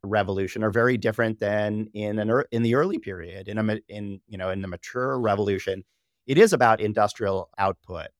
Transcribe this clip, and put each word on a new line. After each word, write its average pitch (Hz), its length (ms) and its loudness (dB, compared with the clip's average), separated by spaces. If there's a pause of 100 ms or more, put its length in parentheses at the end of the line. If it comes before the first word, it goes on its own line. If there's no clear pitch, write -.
revolution 101 580 0
are 107 80 2
very 120 260 4
different 110 440 0
than 104 520 -2
in 104 260 -4
an 107 120 -2
ear-, 127 220 2
in 117 100 0
the 117 140 2
early 190 220 0
period, 92 500 -12
in 104 100 -6
a 110 40 -2
ma-, 107 120 0 (140)
in, 101 400 -12
you 104 100 -14
know, 92 120 -4
in 98 120 -4
the 95 60 -8
mature 127 500 -6
revolution. 101 680 0 (420)
It 139 120 2
is 214 140 8
about 113 280 6
industrial 104 800 0
output. 92 500 -4 (120)